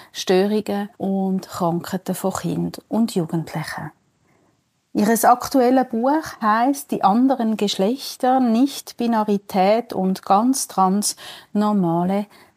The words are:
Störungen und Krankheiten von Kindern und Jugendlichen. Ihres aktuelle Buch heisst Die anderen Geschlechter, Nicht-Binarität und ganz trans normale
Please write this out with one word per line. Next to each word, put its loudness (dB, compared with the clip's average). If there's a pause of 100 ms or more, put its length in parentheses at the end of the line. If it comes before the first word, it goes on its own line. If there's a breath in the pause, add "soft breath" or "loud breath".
(120)
Störungen 0
und -2
Krankheiten -4
von -4
Kindern -6
und 0
Jugendlichen. -6 (1000)
Ihres 2
aktuelle 4
Buch 0 (160)
heisst 0
Die -4
anderen 2
Geschlechter, 0
Nicht-Binarität 0
und -2
ganz 2
trans 0 (380 loud breath)
normale 0 (320 soft breath)